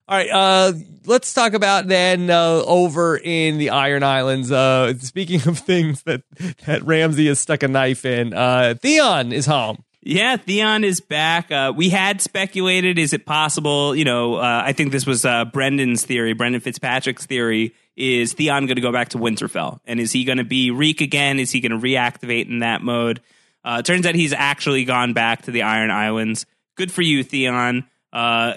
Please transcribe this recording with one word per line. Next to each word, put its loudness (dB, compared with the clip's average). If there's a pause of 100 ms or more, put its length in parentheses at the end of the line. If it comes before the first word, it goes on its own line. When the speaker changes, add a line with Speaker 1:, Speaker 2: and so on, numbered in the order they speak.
Speaker 1:
All 0
right, 0
uh, 4 (340)
let's 2
talk 2
about 2
then, 2
uh, 4
over 2
in 0
the 0
Iron 2
Islands. 0
Uh, 4
speaking -2
of 0
things 0
that, -4 (440)
that -2
Ramsay 2
has 2
stuck -2
a 2
knife 0
in, -2
uh, 2
Theon 2
is -2
home. 0 (240)
Speaker 2:
Yeah, 0
Theon 0
is 0
back. -2
Uh, 0
we 2
had 2
speculated, 0
is 0
it -4
possible, 0
you 0
know, 0
uh, 0
I -2
think -2
this -2
was, 0
uh, 0
Brendan's -2
theory, -2
Brendan -2
Fitzpatrick's -6
theory, -2 (240)
is 0
Theon 0
gonna -2
go -2
back -2
to -6
Winterfell? -4
And -6
is -4
he 0
gonna -2
be 0
Reek 0
again? 0
Is -4
he -2
gonna -2
reactivate -2
in -6
that -2
mode? -2 (420)
Uh, -4
it -6
turns 0
out 0
he's 0
actually -2
gone 0
back 0
to -12
the -2
Iron 0
Islands. -2 (320)
Good -4
for -4
you, 2
Theon. -2 (280)
Uh, 0